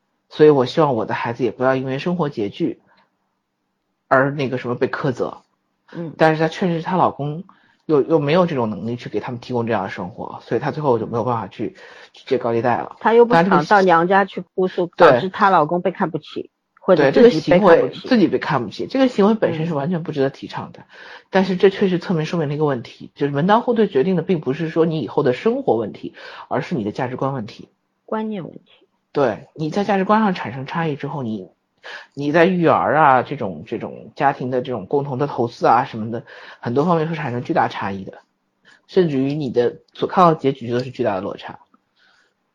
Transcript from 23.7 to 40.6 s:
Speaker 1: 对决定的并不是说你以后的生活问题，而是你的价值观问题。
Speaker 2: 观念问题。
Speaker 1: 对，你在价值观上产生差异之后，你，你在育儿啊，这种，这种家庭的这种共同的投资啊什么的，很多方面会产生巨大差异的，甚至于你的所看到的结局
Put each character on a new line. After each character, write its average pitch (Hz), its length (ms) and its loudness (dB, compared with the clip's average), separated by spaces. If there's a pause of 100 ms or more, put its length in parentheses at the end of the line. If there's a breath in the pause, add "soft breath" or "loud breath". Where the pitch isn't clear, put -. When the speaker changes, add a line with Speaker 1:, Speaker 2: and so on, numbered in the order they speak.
Speaker 1:
对 220 120 4
决 135 160 2
定 185 140 0
的 156 60 0
并 175 180 0
不 - 120 -4
是 156 160 -4
说 165 180 2
你 160 140 -2
以 110 60 -4
后 - 160 0
的 127 100 2
生 240 300 -2
活 113 140 0
问 107 160 -4
题， - 220 -14 (340 loud breath)
而 120 120 -4
是 - 140 -8
你 120 100 -4
的 104 60 -4
价 131 160 -6
值 127 100 -8
观 135 160 -4
问 120 140 -8
题。 - 220 -20 (380)
Speaker 2:
观 220 220 -6
念 208 140 -8
问 - 100 -14
题。 - 340 -20 (260)
Speaker 1:
对， 123 420 0
你 151 160 -6
在 202 140 -2
价 202 140 0
值 185 60 0
观 214 160 2
上 196 140 0
产 - 180 -8
生 135 140 -10
差 165 220 -4
异 139 80 -4
之 139 100 -10
后， 139 160 -8
你， 107 280 -8 (640 loud breath)
你 143 180 -2
在 170 140 6
育 180 200 2
儿 110 300 4
啊， 135 260 6
这 135 140 -8
种， 87 300 -8
这 110 120 -8
种 69 380 -12
家 143 160 2
庭 127 180 -8
的 127 120 -2
这 127 100 -8
种 98 140 -8
共 143 180 -2
同 135 140 -8
的 143 100 -2
投 117 180 -2
资 156 200 -4
啊 123 180 4
什 120 140 -10
么 113 120 -8
的， 117 140 -10 (340 loud breath)
很 120 160 -6
多 143 100 2
方 175 120 2
面 156 120 -2
会 170 60 -6
产 151 160 -6
生 123 140 -6
巨 165 80 -6
大 123 160 0
差 98 240 -8
异 98 120 -10
的， - 140 -18 (720 soft breath)
甚 180 200 2
至 139 100 -2
于 139 160 -2
你 147 160 -4
的 120 260 0 (160)
所 - 160 -4
看 185 160 4
到 165 80 6
的 151 80 -2
结 135 120 0
局 120 200 -10